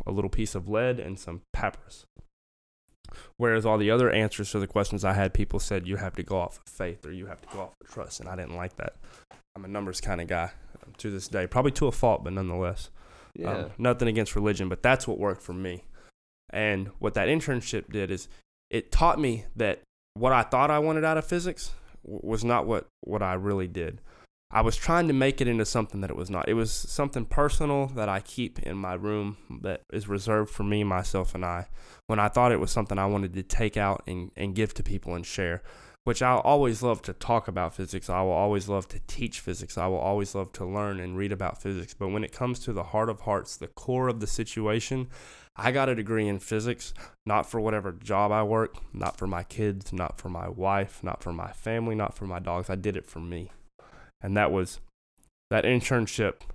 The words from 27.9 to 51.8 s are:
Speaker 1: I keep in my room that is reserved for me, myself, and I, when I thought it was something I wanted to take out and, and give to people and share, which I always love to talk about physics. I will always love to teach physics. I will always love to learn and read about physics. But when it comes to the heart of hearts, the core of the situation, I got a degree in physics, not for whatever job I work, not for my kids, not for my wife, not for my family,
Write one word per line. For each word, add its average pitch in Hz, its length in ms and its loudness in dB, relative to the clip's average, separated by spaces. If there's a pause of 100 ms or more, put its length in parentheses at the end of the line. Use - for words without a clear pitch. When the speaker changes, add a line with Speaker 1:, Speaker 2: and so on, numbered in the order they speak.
Speaker 1:
I 95 100 0
keep - 380 -6
in - 180 -4
my 92 160 -4
room 101 460 -2 (240)
that 92 180 -4 (100)
is 101 200 -6
reserved 107 400 2
for - 120 -4
me, 104 220 2
myself, 92 500 0
and 90 80 -6
I, 87 260 -4 (380)
when 107 120 2
I 104 100 4
thought 123 240 6
it 87 80 4
was 98 100 0
something 101 280 0
I 98 80 2
wanted 98 260 0
to 92 100 -4
take 107 360 2
out 98 280 2
and, 90 300 -6
and 98 180 -4
give 107 200 2
to - 80 -2
people 92 320 -2
and 85 100 -6
share, 87 380 -2 (420)
which 120 160 2
I 127 140 6
always 127 480 6
love 117 200 2
to 92 120 -8
talk - 340 0
about 90 260 -2
physics. 95 360 -6
I 90 100 2
will 95 120 4
always 98 360 2
love 98 200 -2
to - 180 -6
teach - 340 -6
physics. - 380 -8
I 90 80 0
will 92 100 2
always 98 380 0
love 98 200 -6
to 95 120 -6
learn 101 340 -4
and 90 160 -6
read 101 160 -2
about 95 300 -4
physics. 95 320 -6
But 98 140 -4
when 104 160 -2
it - 80 -8
comes 123 260 -4
to 117 160 -6
the 90 80 -2
heart 110 260 0
of 107 120 -4
hearts, - 360 -2
the - 120 -10
core 127 400 -2
of 113 120 -2
the 104 60 -2
situation, 113 800 -2 (480)
I 117 160 2
got 135 160 2
a 127 60 2
degree 110 340 0
in 98 120 -2
physics, 113 520 -4 (320)
not 107 240 0
for 117 100 -4
whatever 107 340 0
job 104 400 0
I 107 100 4
work, 110 340 2 (160)
not 95 240 -4
for - 100 -4
my 87 180 -2
kids, 98 500 -2
not 90 240 -4
for 95 100 -10
my 87 200 -6
wife, 95 540 0
not - 200 -6
for 87 100 -6
my 85 200 -8
family, 113 420 -2